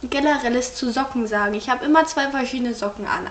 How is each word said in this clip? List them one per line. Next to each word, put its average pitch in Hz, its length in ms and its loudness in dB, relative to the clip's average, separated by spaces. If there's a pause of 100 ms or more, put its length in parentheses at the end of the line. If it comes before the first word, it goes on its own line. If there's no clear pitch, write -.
Generelles 254 720 0
zu 240 180 -2
Socken 262 340 0
sagen. 208 280 0
Ich 214 160 -4
hab 247 120 0
immer 302 220 6
zwei 277 260 -2
verschiedene 247 440 -2
Socken 202 320 -6
an - 240 -4